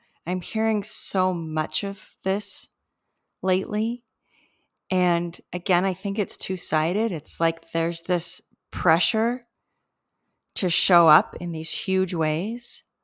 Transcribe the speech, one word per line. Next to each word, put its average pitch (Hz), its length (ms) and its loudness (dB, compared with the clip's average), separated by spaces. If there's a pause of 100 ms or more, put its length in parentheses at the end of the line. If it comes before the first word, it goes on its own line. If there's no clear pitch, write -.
(260)
I'm 180 140 -2
hearing 220 420 -2
so 185 500 0
much 160 520 -4
of - 400 -10
this - 440 -2 (760)
lately. 214 600 0 (880)
And 175 500 0 (120)
again, 175 320 0
I 190 100 0
think 196 240 -4
it's - 180 -2
two-sided. 180 760 -2
It's - 260 -8
like 165 320 -2
there's 165 320 -2
this - 400 0 (300)
pressure 220 760 2 (1120)
to 185 120 0
show 175 400 6
up 160 320 6
in 175 120 -6
these 160 200 -4
huge 185 400 0
ways. 175 720 -4 (220)